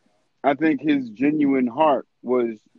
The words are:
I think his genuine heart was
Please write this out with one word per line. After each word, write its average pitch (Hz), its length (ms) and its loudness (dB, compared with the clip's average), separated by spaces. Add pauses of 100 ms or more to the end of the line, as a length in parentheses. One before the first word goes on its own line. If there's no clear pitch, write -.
(440)
I 139 100 2
think 151 280 0
his 139 280 -2
genuine 135 580 0
heart 135 400 0 (140)
was 117 360 -2 (220)